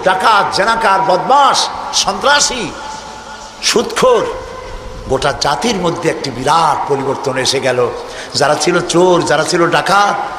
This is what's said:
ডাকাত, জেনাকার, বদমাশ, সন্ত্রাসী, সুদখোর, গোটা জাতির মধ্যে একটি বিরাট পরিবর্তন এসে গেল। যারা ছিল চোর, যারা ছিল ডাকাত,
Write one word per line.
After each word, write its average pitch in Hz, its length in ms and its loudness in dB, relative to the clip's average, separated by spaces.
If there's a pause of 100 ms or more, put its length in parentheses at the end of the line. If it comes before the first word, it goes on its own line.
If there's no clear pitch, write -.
ডাকাত, 190 520 2
জেনাকার, 202 440 2
বদমাশ, 254 680 2 (240)
সন্ত্রাসী, 226 800 0 (920)
সুদখোর, - 640 2 (840)
গোটা 131 320 0
জাতির 175 360 0
মধ্যে 170 340 -2
একটি - 200 -6
বিরাট 143 580 0
পরিবর্তন 131 500 -2
এসে 127 220 0
গেল। 123 280 2 (460)
যারা 143 200 2
ছিল 175 260 0
চোর, 175 440 4
যারা 147 200 2
ছিল 165 260 2
ডাকাত, 190 440 2 (240)